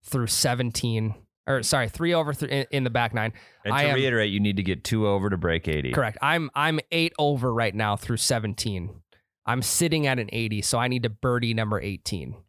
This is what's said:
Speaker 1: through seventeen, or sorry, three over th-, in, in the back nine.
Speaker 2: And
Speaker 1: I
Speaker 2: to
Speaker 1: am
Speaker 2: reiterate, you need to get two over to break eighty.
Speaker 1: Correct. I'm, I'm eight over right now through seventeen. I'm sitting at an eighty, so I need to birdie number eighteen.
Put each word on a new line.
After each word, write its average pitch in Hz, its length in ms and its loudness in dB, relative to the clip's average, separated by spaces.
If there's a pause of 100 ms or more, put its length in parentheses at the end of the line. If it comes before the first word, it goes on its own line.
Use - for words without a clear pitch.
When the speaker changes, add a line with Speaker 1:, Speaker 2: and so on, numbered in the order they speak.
Speaker 1:
through 123 240 0
seventeen, 117 880 0 (320)
or 131 160 0
sorry, 123 260 2
three 170 240 0
over 156 200 2
th-, 139 180 -4
in, 139 200 0
in 139 120 0
the 127 60 0
back 117 240 0
nine. 110 200 0 (320)
Speaker 2:
And 104 80 0
Speaker 1:
I 143 100 4
Speaker 2:
to 147 60 4
Speaker 1:
am 143 60 2
Speaker 2:
reiterate, 120 360 2
you 101 80 0
need 101 180 2
to 101 60 0
get 90 200 -2
two 110 240 2
over 98 220 2
to 98 80 0
break 82 300 0
eighty. 76 240 0
Speaker 1:
Correct. 110 300 -2
I'm, 156 340 0
I'm 156 240 2 (120)
eight 165 280 0
over 135 340 0
right 113 220 0
now 104 200 0
through 110 220 -4
seventeen. 104 840 -2 (440)
I'm 123 160 0
sitting 156 460 0
at 131 120 2
an 107 120 -4
eighty, 107 300 -2
so - 160 0
I 120 100 2
need 123 160 0
to 117 60 -2
birdie 120 440 0
number 107 280 0
eighteen. 85 540 -6 (140)